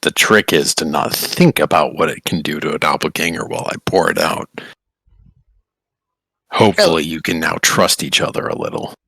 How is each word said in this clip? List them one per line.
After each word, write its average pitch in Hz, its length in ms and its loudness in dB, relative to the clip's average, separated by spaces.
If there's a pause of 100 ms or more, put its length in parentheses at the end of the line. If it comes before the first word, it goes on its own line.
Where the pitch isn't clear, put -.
The - 100 0
trick - 420 2
is - 240 2
to - 80 -2
not - 300 -2
think - 460 2
about 76 340 2
what 80 140 0
it - 160 -6
can 85 180 -2
do 76 160 -4
to 76 140 -4
a 76 60 -4
doppelganger 80 680 -2
while - 240 -6
I - 60 -6 (100)
pour 85 240 2
it - 80 -2
out. - 300 -2 (2000)
Hopefully 87 520 4
you 80 180 -6
can 87 160 -2
now 80 240 -2
trust - 400 2
each - 180 0
other - 260 -4
a - 120 -6
little. - 360 -8 (140)